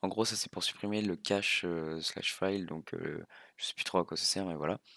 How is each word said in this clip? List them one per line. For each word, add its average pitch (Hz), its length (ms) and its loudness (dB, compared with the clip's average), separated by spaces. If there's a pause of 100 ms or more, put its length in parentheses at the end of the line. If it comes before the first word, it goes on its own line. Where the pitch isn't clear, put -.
En 92 80 0
gros, 110 160 2
ça 110 100 0
c'est - 160 -4
pour 92 100 -6
supprimer 104 400 0
le 98 140 2
cache, - 480 2
euh, 80 380 0
slash - 340 -2
file, 95 300 0
donc, 78 280 -6
euh, 78 320 -4 (300)
je - 80 -12
sais - 100 -2
plus - 120 -4
trop 95 140 4
à 85 40 6
quoi 82 140 -6
ça - 80 2
sert, 98 200 2
mais 85 100 -2
voilà. 76 220 0 (200)